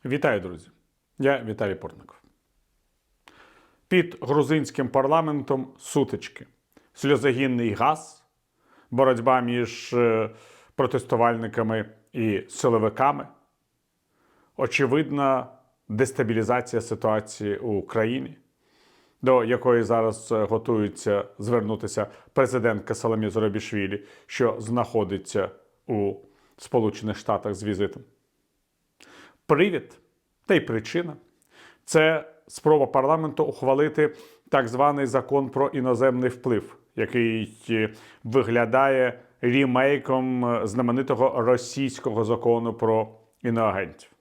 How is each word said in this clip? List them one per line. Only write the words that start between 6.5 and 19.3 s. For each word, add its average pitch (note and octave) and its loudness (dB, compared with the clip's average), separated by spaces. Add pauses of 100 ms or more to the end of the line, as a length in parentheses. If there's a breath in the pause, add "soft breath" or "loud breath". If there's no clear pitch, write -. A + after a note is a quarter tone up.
сльозогінний B2+ 0
газ, C#3+ -2 (680 soft breath)
боротьба B2+ 4
між, A#2+ -4
е, A2+ 2 (440 loud breath)
протестувальниками A2+ 0 (280)
і G#2+ -2
силовиками, B2+ 0 (1300)
очевидна C3+ 0 (420)
дестабілізація A2+ -2
ситуації G#2+ -4
у A#2 -6
Україні, A#2 -4 (840 soft breath)
до B2+ 6